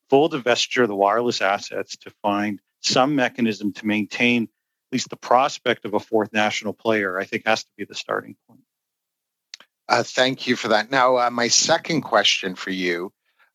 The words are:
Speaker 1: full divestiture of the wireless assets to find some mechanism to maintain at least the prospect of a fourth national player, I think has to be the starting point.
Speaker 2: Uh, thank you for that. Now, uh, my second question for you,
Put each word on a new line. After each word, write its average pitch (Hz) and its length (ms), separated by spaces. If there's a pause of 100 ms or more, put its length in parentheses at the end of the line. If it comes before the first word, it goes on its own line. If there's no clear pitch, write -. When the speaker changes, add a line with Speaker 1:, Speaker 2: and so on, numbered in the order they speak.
Speaker 1:
full 143 200
divestiture 123 520
of 117 80
the 104 60
wireless 110 460
assets 101 540
to - 160 (100)
find 104 380 (220)
some 139 340
mechanism 113 580
to - 140
maintain 110 560
at 104 60 (420)
least - 180
the - 60
prospect 123 680
of 101 80
a 104 80
fourth 107 320
national 107 400
player, 101 440
I 95 60
think 104 240
has 110 160
to - 140
be 101 80
the - 100
starting 107 400 (100)
point. - 140 (1300)
Speaker 2:
Uh, 117 160
thank 127 440
you 120 100
for - 100
that. 107 240
Now, 131 260
uh, 120 120
my 120 180
second 160 540
question 101 540
for - 140
you, 90 440 (420)